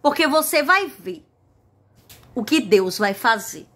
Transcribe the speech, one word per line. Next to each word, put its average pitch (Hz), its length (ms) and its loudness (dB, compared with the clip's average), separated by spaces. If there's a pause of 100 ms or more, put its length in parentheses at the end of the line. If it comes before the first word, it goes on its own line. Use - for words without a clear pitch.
Porque 294 240 2
você 311 340 2
vai 370 260 0
ver 185 380 -14 (1080)
o 247 80 -4
que 311 160 0
Deus 190 380 2
vai 202 160 0
fazer. 202 520 -4 (100)